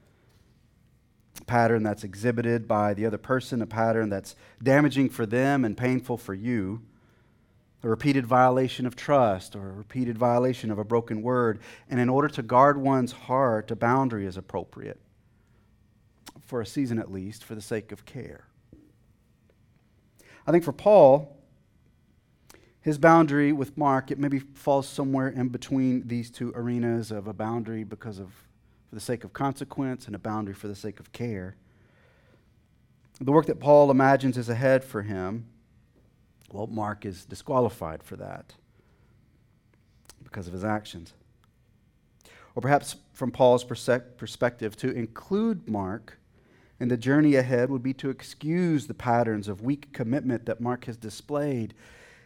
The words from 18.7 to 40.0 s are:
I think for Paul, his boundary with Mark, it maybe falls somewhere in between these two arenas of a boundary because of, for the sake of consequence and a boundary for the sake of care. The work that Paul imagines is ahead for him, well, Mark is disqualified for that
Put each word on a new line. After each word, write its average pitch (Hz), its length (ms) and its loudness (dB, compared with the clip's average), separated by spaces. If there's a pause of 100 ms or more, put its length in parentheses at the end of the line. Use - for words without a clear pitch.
I 147 40 0
think 170 140 4
for 135 80 -4
Paul, 156 680 8 (1400)
his 151 180 -2
boundary 151 540 6
with 139 240 -6
Mark, 135 340 0
it 135 80 -6
maybe 139 220 -2
falls 139 480 -2
somewhere 135 400 -2
in 127 220 -4
between 127 580 -2
these 120 220 -6
two 120 260 -8
arenas 117 560 -2
of 104 160 -10
a 107 60 -10
boundary 110 500 -6
because 101 340 -14
of, 95 120 -16 (580)
for - 80 -20
the 101 40 -14
sake 120 220 -6
of 98 100 -16
consequence 135 720 -6
and 104 100 -10
a - 20 -12
boundary 107 360 -6
for 107 120 -14
the 101 80 -10
sake 101 240 -12
of - 140 -20
care. 98 420 -10 (1700)
The 135 120 0
work 156 140 6
that 151 140 -4
Paul 143 320 8
imagines 131 460 4
is 117 100 -4
ahead 131 340 2
for 107 200 -6
him, 104 440 -8 (1040)
well, 101 160 -8
Mark 104 360 -6
is 92 200 -12
disqualified 101 800 -2
for - 120 -18
that 95 380 -14 (1700)